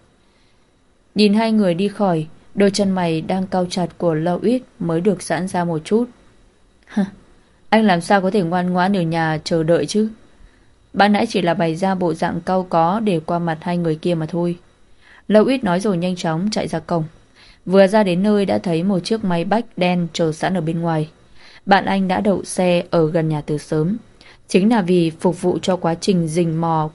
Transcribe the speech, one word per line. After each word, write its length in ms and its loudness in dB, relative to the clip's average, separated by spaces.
Nhìn 180 4
hai 180 2
người 220 2
đi 140 -2
khỏi, 400 -2
đôi 160 2
chân 200 0
mày 300 -2
đang 260 -4
cau 180 -2
chặt 220 -4
của 160 0
Louis 480 0
mới 220 -2
được 200 0
giãn 260 -4
ra 160 -2
một 220 -2
chút. 200 0
"Hừ, 160 -2
anh 160 4
làm 160 2
sao 200 2
có 100 0
thể 100 0
ngoan 280 -2
ngoãn 280 0
ở 40 0
nhà 420 -2
chờ 200 0
đợi 220 2
chứ? 240 0
Ban 180 4
nãy 180 2
chỉ 120 -2
là 120 2
bày 220 0
ra 200 -2
bộ 180 -2
dạng 280 -4
cau 220 -2
có 360 2
để 260 0
qua 140 -2
mặt 220 -4
hai 160 -4
người 180 -2
kia 200 -2
mà 100 -2
thôi." 320 -4
Louis 360 4
nói 160 0
rồi 180 -2
nhanh 180 -2
chóng 360 -2
chạy 160 -4
ra 120 -6
cổng. 240 -4
Vừa 220 6
ra 160 4
đến 200 0
nơi 220 2
đã 120 0
thấy 260 -2
một 160 0
chiếc 240 -4
Maybach 420 0
đen 360 0
chờ 180 0
sẵn 220 -4
ở 80 -2
bên 180 -2
ngoài. 300 -2
Bạn 200 4
anh 220 0
đã 140 0
đậu 220 0
xe 460 0
ở 220 2
gần 180 0
nhà 120 -2
từ 160 -4
sớm. 400 -2
Chính 220 4
là 120 4
vì 280 2
phục 320 -2
vụ 200 0
cho 140 -2
quá 200 -2
trình 320 0
rình 340 0
mò 340 0